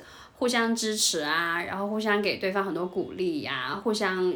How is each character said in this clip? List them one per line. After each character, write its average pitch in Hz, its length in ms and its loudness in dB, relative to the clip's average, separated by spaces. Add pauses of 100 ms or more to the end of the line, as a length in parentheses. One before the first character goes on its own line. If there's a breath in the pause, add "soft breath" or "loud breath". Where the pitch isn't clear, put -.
(380 loud breath)
互 254 100 0
相 233 280 2
支 220 200 0
持 180 260 2
啊， 170 420 0
然 - 120 -6
后 202 120 -2
互 214 120 -2
相 214 220 2
给 180 160 0
对 190 140 0
方 196 120 0
很 190 80 -4
多 170 140 -2
鼓 180 280 -4
励 165 280 -2
呀， 131 420 -4
互 226 80 2
相 190 440 2